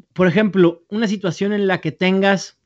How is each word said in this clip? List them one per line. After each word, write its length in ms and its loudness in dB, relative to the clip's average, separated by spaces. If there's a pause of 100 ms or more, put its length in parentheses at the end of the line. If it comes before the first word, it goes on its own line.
(140)
Por 140 2
ejemplo, 600 2
una 180 -4
situación 460 -4
en 120 -2
la 160 0
que 100 -6
tengas 720 -2